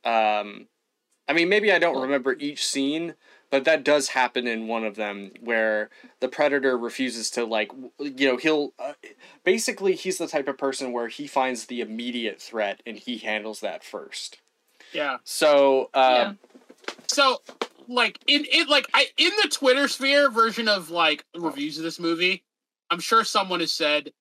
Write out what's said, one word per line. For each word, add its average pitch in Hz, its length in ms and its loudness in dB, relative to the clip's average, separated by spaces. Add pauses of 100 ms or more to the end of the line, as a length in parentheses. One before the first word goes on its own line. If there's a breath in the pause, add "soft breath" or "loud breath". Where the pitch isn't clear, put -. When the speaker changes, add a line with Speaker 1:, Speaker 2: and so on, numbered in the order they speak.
Speaker 1:
Um, 107 640 0 (600)
I 143 60 0
mean, 170 140 4
maybe 208 240 4
I 175 60 4
don't 165 160 2
Speaker 2:
Well 131 80 -2
Speaker 1:
remember 131 360 0
each 143 280 -6
scene, 156 480 -4 (360 soft breath)
but 135 140 0
that 156 200 2
does 147 260 4
happen 123 360 0
in 113 220 -4
one 113 160 -4
of 104 120 -6
them 101 440 -8
where 110 480 0 (320 loud breath)
the 131 80 -2
Predator 135 500 2
refuses 117 520 -6
to, 120 140 -4
like, 110 260 -2
w-, 131 200 -16 (260)
you 135 140 2
know, 123 60 2
he'll, 147 420 0
uh, 135 140 -8 (500 loud breath)
basically, 196 520 0
he's 180 240 -4
the 170 100 -4
type 143 200 -4
of 135 100 -6
person 135 340 -4
where 117 160 -4
he 143 180 -12
finds 131 400 -2
the 120 140 -8
immediate 113 600 -6
threat 104 460 -4
and 107 120 -14
he 117 200 -10
handles 107 420 -6
that 87 220 -8
first. - 560 -12 (540 loud breath)
Speaker 3:
Yeah. 143 320 -4
Speaker 1:
So, 139 680 4
um, 131 200 6
Speaker 2:
Yeah. 120 180 2 (720)
Speaker 3:
So, 269 320 2 (500)
like, 240 300 0 (100)
in, 294 240 2
in, 320 160 2
like, 277 260 2
I, 539 120 4 (100)
in 330 140 2 (120)
the 403 60 2
Twitter 269 400 2
sphere 277 420 2
version 226 380 0
of, 180 220 0
like, 160 340 0 (120)
reviews 151 400 -4
of 160 80 -10
this 165 140 -8
movie, 170 460 -2 (460)
I'm 175 100 0
sure 220 240 4
someone 190 360 -2
has 160 120 -2
said 151 480 0